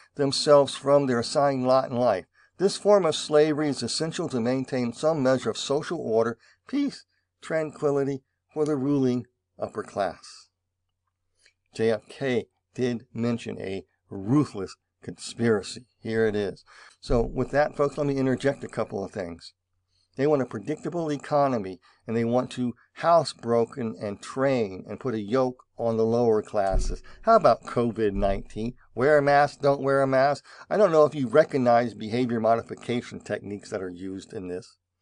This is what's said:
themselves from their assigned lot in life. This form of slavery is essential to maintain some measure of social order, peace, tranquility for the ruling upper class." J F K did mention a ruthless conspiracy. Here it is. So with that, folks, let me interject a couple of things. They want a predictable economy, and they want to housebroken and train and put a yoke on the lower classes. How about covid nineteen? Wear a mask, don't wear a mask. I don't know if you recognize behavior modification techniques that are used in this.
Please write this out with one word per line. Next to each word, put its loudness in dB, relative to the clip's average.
themselves 4
from 2
their 2
assigned 0
lot 4
in -6
life. 2
This 0
form 4
of 0
slavery 2
is -4
essential -4
to -2
maintain -2
some 0
measure 2
of -8
social -4
order, 0
peace, -4
tranquility -2
for -2
the 0
ruling 0
upper -6
class." -8
J 0
F -4
K -4
did -4
mention -4
a -8
ruthless -2
conspiracy. -4
Here -2
it -2
is. -6
So 0
with -6
that, 0
folks, -2
let -2
me -2
interject -2
a -12
couple -6
of -12
things. -10
They 0
want 2
a -4
predictable -6
economy, -2
and -4
they 0
want 0
to -4
housebroken 0
and -8
train -2
and -12
put -4
a -4
yoke -2
on 0
the 2
lower 2
classes. -2
How 6
about 4
covid 0
nineteen? -4
Wear 4
a 6
mask, 2
don't 2
wear 2
a 2
mask. 2
I 0
don't 6
know 8
if 2
you -2
recognize 4
behavior -2
modification -2
techniques -10
that -6
are -8
used -12
in -10
this. -12